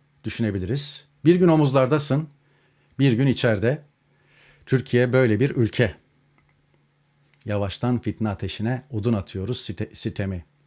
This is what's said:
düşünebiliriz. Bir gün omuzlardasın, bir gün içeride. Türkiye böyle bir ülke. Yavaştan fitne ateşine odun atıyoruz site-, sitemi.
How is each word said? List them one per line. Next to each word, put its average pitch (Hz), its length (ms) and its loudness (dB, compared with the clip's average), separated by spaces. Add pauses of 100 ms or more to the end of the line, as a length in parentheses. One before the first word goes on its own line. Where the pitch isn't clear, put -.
(240)
düşünebiliriz. 107 840 -4 (160)
Bir 170 100 8
gün 180 140 4
omuzlardasın, 143 800 2 (720)
bir 135 140 4
gün 127 140 2
içeride. 117 560 0 (840)
Türkiye 123 460 0
böyle 117 280 4
bir 143 160 -2
ülke. 113 380 0 (1500)
Yavaştan 104 540 -2
fitne 110 300 -4
ateşine 104 600 -6
odun 113 220 -2
atıyoruz 101 580 -6
site-, - 240 -8
sitemi. 95 500 -6 (220)